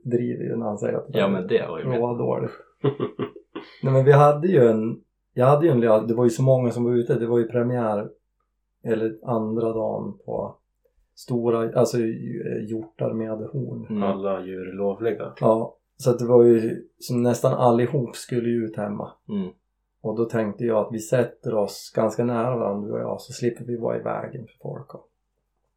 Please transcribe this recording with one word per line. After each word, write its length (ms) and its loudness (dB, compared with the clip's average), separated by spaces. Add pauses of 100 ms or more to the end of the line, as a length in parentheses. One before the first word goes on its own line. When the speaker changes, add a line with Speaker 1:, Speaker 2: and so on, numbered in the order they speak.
Speaker 1:
driver 420 -2
ju 120 -4
när 100 -6
han 120 -4
säger 200 -2
att 100 -8
Speaker 2:
Ja, 200 0
men 180 -2
det 220 0
var 100 -8
ju 60 -8
Speaker 1:
det 160 -2
var 100 0
Speaker 2:
med. 80 -4
Speaker 1:
dåligt. 320 -2 (320)
Speaker 3:
<laughs> 100 2 (880)
Speaker 1:
Nej, 100 0
men 120 4
vi 80 10
hade 360 6
ju 200 6
en, 320 0 (340)
jag 120 2
hade 200 6
ju 60 4
en, 80 4
det 340 4
var 100 2
ju 60 6
så 120 -2
många 280 4
som 140 -2
var 80 2
ute. 220 2
Det 120 0
var 120 2
ju 100 0
premiär, 600 -2 (760)
eller 380 -2
andra 500 -2
dagen 540 -6
på 300 -8 (580)
stora, 640 -2
alltså, 180 2
eh, 720 -4
hjortar 440 -6
med 260 -6
horn. 520 -8
Speaker 2:
Mm. 120 -4
Speaker 3:
Alla 420 -4
djur 280 -10
lovliga. 680 -4
Speaker 1:
Ja, 360 0 (200)
så 140 0
att 80 2
det 80 -4
var 180 10
ju 440 4 (100)
som 240 -2
nästan 320 2
allihop 640 2
skulle 320 -4
ju 180 0
ut 100 -10
hemma. 360 -6 (160)
Speaker 2:
Mm. 200 -4 (520)
Speaker 1:
Och 160 -6
då 80 0
tänkte 400 -2
jag 140 0
att 140 -2
vi 60 -6
sätter 560 -2
oss 420 -4
ganska 280 0
nära 320 -2
varandra, 320 -4
du 60 -6
och 60 -4
jag, 200 -6
så 120 -18
slipper 320 -4
vi 120 -6
vara 220 -4
i 40 -8
vägen 440 -8
för 160 -20
folk. 320 -12
Och, 120 -20 (720)